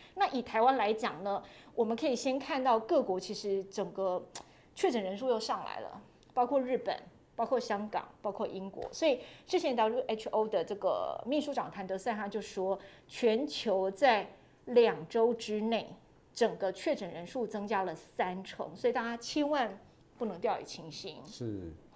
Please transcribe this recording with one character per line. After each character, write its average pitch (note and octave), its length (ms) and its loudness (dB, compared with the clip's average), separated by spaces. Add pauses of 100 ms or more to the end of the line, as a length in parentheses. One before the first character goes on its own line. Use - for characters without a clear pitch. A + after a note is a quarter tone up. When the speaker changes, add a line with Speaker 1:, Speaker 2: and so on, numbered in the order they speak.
(160)
Speaker 1:
那 F#4+ 140 4
以 B3 120 0
台 A3 200 0
湾 B3+ 160 8
来 G#3+ 160 2
讲 G3 320 -4
呢， G3+ 180 -2 (320)
我 A#3 80 2
们 A3 120 2
可 D#4 120 0
以 B3+ 80 4
先 C4+ 240 0
看 C4+ 240 -2
到 A#3 160 6
各 C4 240 4
国 F#3 160 0
其 G3+ 140 -6
实 G3 320 -2
整 F#3+ 260 -4
个 F#3 340 -2 (480)
确 F#4+ 160 2
诊 A#3 140 0
人 F#3+ 140 -4
数 B3+ 100 -2
又 A#3 100 2
上 G#3+ 280 -4
来 G1+ 160 -8
了， G3+ 200 -12 (320)
包 B3 120 4
括 C4+ 160 4
日 B3 160 0
本、 - 180 -2 (400)
包 A#3 100 -2
括 A#3+ 140 2
香 G#3 300 -2
港、 - 180 -4 (140)
包 G#3 100 -4
括 G3+ 160 -4
英 F#3+ 220 -8
国。 - 240 -10
所 - 120 0
以 C4 140 4 (260)
之 F#4 140 2
前 C#4 160 2
W A3+ 320 2
H A3 220 -4
O A3 180 2
的 F#3+ 160 0
这 G#3 120 -4
个 D#3 500 0
秘 C#4 160 0
书 D4 120 -6
长 G#3+ 160 -4
谭 F#3+ 160 -8
德 F#3+ 120 -4
赛 A3 160 -4
他 G3+ 160 -4
就 G#3+ 120 -4
说， F#3+ 380 -2 (280)
全 A#3+ 380 2
球 F#3+ 460 0
在 G#3+ 440 4 (300)
两 A3+ 440 6
周 A#3 240 4
之 G#3+ 280 -4
内， A3 340 -2 (380)
整 - 240 2
个 F#3+ 140 0
确 D4 220 -2
诊 G3+ 160 -4
人 E3 160 -10
数 A3+ 220 -4
增 G#3 180 -6
加 G3+ 180 0
了 D#3+ 120 -2
三 F#3 480 -4
成， - 320 -8
所 A#3 140 2
以 A#3+ 40 4
大 B3 80 0
家 A#3 160 -4
千 C#4+ 320 -2
万 A#3 300 0 (380)
不 A#3+ 80 -4
能 F#3+ 140 -6
掉 G3+ 200 0
以 - 40 -10
轻 - 280 -12
心。 D3+ 340 -10
Speaker 2:
是。 G2+ 460 -8 (240)